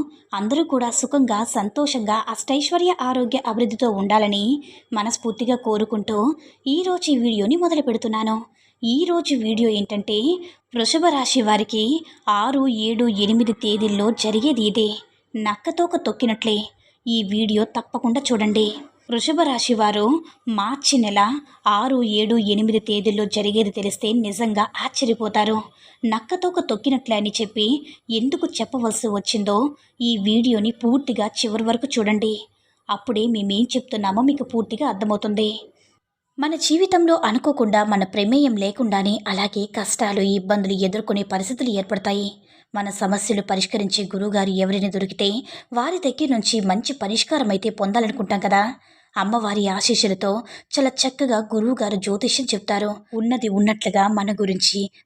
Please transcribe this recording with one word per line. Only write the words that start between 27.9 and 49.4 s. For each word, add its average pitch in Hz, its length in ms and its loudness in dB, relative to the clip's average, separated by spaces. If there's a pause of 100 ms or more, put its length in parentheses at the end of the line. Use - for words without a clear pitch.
ఎందుకు 269 360 -2
చెప్పవలసి 226 600 -4
వచ్చిందో 202 500 0 (440)
ఈ 240 160 2
వీడియోని 220 540 2
పూర్తిగా 233 560 0
చివరి 220 420 -4
వరకు 240 260 -2
చూడండి. 214 360 0 (580)
అప్పుడే 208 380 -2
మేమేం 208 380 0 (100)
చెప్తున్నామో 214 540 -2
మీకు 277 240 0
పూర్తిగా 226 340 -2
అర్థమవుతుంది. 214 600 -2 (880)
మన 302 180 -2
జీవితంలో 339 600 4 (120)
అనుకోకుండా, 220 540 2
మన 202 200 2
ప్రమేయం 226 520 2
లేకుండానే 202 600 0 (120)
అలాగే 196 380 -2
కష్టాలు, 202 600 -2 (140)
ఇబ్బందులు 190 380 0 (100)
ఎదుర్కొనే 202 460 -2
పరిస్థితులు 240 360 -4
ఏర్పడతాయి. 202 600 -2 (440)
మన 202 140 -4
సమస్యలు 202 520 -2
పరిష్కరించే 202 600 -2
గురువుగారు 196 480 -2 (120)
ఎవరైనా 196 260 0
దొరికితే 196 400 -2 (440)
వారి 277 320 0
దగ్గర 269 260 0
నుంచి 226 260 0 (140)
మంచి 226 220 -2
పరిష్కారం 220 560 -2
అయితే 196 200 0
పొందాలనుకుంటాం 214 680 0
కదా. 196 240 4 (520)
అమ్మవారి 208 520 0